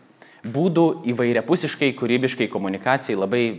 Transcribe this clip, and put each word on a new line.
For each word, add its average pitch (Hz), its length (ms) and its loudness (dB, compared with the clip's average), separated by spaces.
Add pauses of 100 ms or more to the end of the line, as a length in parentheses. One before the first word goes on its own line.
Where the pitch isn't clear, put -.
(460)
būdų 165 400 2 (260)
įvairiapusiškai, 123 840 0
kūrybiškai 123 520 0
komunikacijai, 101 680 -2
labai 101 240 0 (160)